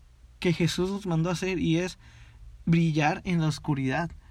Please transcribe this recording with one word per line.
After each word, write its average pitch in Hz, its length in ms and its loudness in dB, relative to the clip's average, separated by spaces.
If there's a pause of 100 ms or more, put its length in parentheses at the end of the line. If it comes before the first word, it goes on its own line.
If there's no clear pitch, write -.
(400)
que 180 140 2
Jesús 175 380 0
nos 196 160 -6
mandó 165 220 0
a 180 40 0
hacer 185 240 -2
y 160 200 2
es 180 200 -4 (680)
brillar 165 580 2
en 175 180 0
la 156 60 2
oscuridad. 147 640 -2 (200)